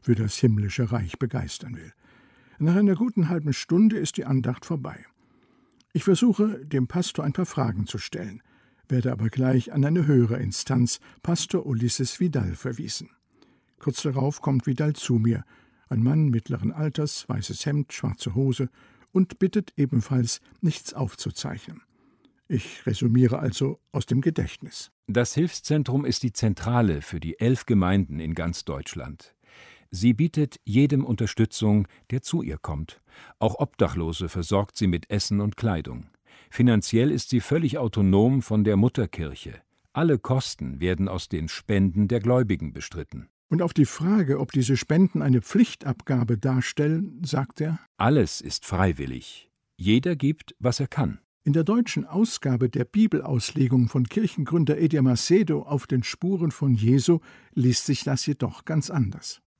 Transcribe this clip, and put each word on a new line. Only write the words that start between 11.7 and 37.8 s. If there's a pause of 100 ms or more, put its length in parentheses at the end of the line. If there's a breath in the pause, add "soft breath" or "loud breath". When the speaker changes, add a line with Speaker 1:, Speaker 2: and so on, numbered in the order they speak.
Speaker 1:
Vidal,
verwiesen. (720 soft breath)
Kurz
darauf
kommt
Vidal
zu
mir, (420 soft breath)
ein
Mann
mittleren
Alters,
weißes
Hemd,
schwarze
Hose, (400 soft breath)
und
bittet
ebenfalls, (180 soft breath)
nichts
aufzuzeichnen. (640 soft breath)
Ich
resümiere
also (120)
aus
dem
Gedächtnis. (160)
Speaker 2:
Das
Hilfszentrum
ist
die
Zentrale
für
die
elf
Gemeinden
in
ganz
Deutschland. (560 loud breath)
Sie
bietet
jedem
Unterstützung, (220 soft breath)
der
zu
ihr
kommt. (380 loud breath)
Auch
Obdachlose
versorgt
sie
mit
Essen
und
Kleidung. (420 soft breath)
Finanziell
ist
sie
völlig
autonom